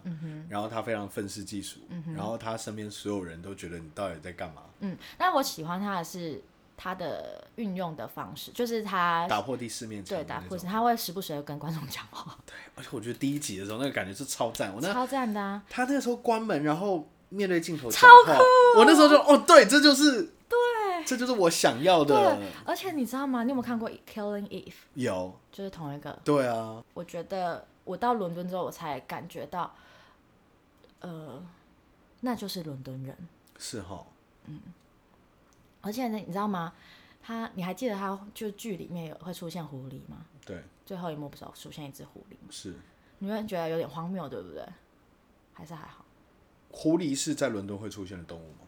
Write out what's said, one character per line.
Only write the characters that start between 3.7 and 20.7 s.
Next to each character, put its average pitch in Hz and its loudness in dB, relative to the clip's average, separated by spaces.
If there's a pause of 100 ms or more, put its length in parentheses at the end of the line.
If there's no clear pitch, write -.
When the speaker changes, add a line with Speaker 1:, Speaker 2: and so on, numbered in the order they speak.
Speaker 2:
你 80 -16
到 98 -6
底 82 -12
在 85 -14
干 - -12
嘛？ - -20 (160)
Speaker 1:
嗯， 190 -8 (200)
但 359 0
我 277 0
喜 - -8
欢 175 -8
她 202 -6
的 170 -6
是 165 -10 (340)
她 180 -10
的 104 -10 (100)
运 202 -8
用 175 -6
的 113 -10
方 123 -14
式， - -16
就 240 -4
是 226 -4
她 175 0
Speaker 2:
打 202 0
破 139 -6
第 120 -8
四 110 -12
面 104 -10
墙 180 -8
的 151 -6
那 123 -10
种。 185 -14
Speaker 1:
对， 185 -10
打 - -
破， - - (120)
她 220 -2
会 240 2
时 233 -8
不 185 -10
时 165 -10
地 143 -8
跟 143 -12
观 156 -8
众 151 -8
讲 - -12
话。 - -16
Speaker 2:
对， - -20 (220)
而 - -16
且 - -16
我 123 -8
觉 117 -8
得 113 -10
第 139 -2
一 147 -4
集 110 -8
的 98 -8
时 101 -8
候 110 -6
那 135 -4
个 135 -4
感 104 -4
觉 98 -10
是 139 -12
超 120 -4
赞， 107 -6
我 107 -10
那 190 -2
Speaker 1:
超 254 -2
赞 254 -4
的 208 -6
啊。 202 -8
Speaker 2:
她 247 -4
那 277 0
时 240 -4
候 240 -2
关 226 -2
门， 185 -2
然 151 2
后 180 -2 (220)
面 196 -4
对 175 2
镜 165 -6
头 127 -8
讲 - 2 (240)
话， - 4
Speaker 1:
超 - 6
酷。 508 10 (360)
Speaker 2:
我 466 10
那 320 10
时 294 8
候 302 10
就， 294 10
哦， 285 8 (100)
对， 294 12
这 262 6
就 285 6
是， 269 2 (260)
Speaker 1:
对。 480 2 (480)